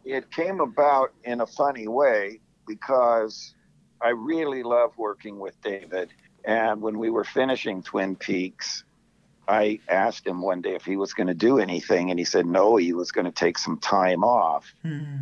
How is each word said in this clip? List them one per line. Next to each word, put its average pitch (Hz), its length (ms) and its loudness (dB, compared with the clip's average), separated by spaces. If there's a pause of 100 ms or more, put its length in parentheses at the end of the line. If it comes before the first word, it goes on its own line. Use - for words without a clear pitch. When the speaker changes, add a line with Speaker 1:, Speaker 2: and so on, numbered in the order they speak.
Speaker 1:
It 131 260 -6
came 185 280 -4
about 139 540 2 (100)
in 120 180 -4
a 110 60 -2
funny 135 400 -2
way 113 520 2 (280)
because 113 840 0 (480)
I 117 80 2
really 135 540 -2
love 120 340 2
working 104 420 -8
with 98 220 -12
David. 95 480 -6 (360)
And 110 360 2
when 107 180 -4
we 113 100 0
were 113 160 0
finishing 123 580 -2
Twin 95 320 -2
Peaks, - 680 -6 (640)
I 107 320 2 (100)
asked 98 380 0
him 90 140 -4
one 90 200 -2
day 92 140 -4
if 82 100 -10
he 95 100 -4
was 98 180 -2
gonna 90 200 0
do 117 260 4
anything, 90 520 0
and 87 80 0
he 87 60 0
said 87 200 2
no, 95 300 6
he 87 180 4
was 87 180 -4
gonna 87 200 -2
take 87 260 0
some 82 220 -4
time 92 440 2
off. 95 480 2 (120)
Speaker 2:
Hmm. 147 380 -8